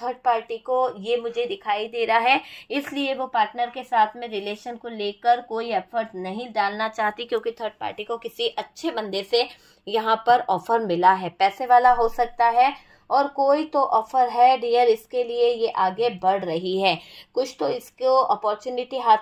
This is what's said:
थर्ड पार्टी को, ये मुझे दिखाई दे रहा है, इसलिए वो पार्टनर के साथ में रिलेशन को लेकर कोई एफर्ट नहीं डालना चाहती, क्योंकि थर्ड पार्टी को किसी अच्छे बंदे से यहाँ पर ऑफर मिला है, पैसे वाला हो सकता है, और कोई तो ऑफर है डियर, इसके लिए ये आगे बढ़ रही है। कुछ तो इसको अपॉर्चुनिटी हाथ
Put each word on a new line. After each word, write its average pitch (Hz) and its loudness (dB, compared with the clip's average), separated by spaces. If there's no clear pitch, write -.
थर्ड 247 -6
पार्टी 226 -2
को, 254 -2
ये 233 -2
मुझे 233 -6
दिखाई 214 -6
दे 233 -6
रहा 220 2
है, 254 2
इसलिए 277 -4
वो 254 -6
पार्टनर 240 -2
के 254 -12
साथ 226 0
में 240 -10
रिलेशन 214 -8
को 240 -16
लेकर 226 -2
कोई 233 -6
एफर्ट 220 -4
नहीं 202 -10
डालना 214 -2
चाहती, 220 -4
क्योंकि 226 -4
थर्ड 220 -8
पार्टी 208 -10
को 233 -8
किसी 226 -6
अच्छे - -8
बंदे 208 -6
से 240 0
यहाँ 220 0
पर 240 4
ऑफर 226 -2
मिला 180 4
है, 190 -4
पैसे 196 -2
वाला 247 6
हो 233 2
सकता 233 0
है, 254 0
और 285 2
कोई 285 0
तो 311 -2
ऑफर - 2
है 247 6
डियर, 240 2
इसके 240 0
लिए 240 2
ये 226 0
आगे 190 0
बढ़ 190 0
रही 185 -2
है। 180 2
कुछ 262 -4
तो 285 -2
इसको 254 -2
अपॉर्चुनिटी 247 -2
हाथ 233 4